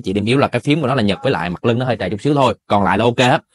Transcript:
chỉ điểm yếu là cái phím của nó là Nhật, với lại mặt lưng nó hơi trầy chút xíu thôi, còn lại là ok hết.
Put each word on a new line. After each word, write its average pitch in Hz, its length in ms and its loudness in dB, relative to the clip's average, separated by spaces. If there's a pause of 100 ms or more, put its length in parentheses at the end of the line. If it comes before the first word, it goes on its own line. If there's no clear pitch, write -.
chỉ 92 80 -4
điểm 101 120 -2
yếu 120 140 2
là 123 100 2
cái 123 120 -4
phím 147 200 0
của 139 60 -2
nó 123 80 0
là 127 80 0
Nhật, 101 200 0
với 131 100 0
lại 85 180 -4
mặt 85 140 -6
lưng 117 140 0
nó 127 80 -4
hơi 117 100 -2
trầy 95 140 -4
chút 104 100 -6
xíu 147 140 0
thôi, 131 200 2 (120)
còn 101 180 2
lại 92 140 2
là 110 60 2
ok 117 140 0
hết. 131 240 2 (120)